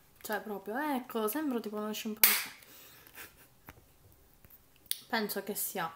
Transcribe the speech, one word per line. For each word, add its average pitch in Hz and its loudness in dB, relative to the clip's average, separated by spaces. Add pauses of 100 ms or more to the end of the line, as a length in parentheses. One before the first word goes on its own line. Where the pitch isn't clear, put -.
(220)
Cioè, 208 -2
proprio, 208 -4
ecco, 247 2
sembro 269 2
tipo 214 -4
uno 214 -2
scimpanzé. - 4 (2500)
Penso 208 -2
che 202 -6
sia 170 -2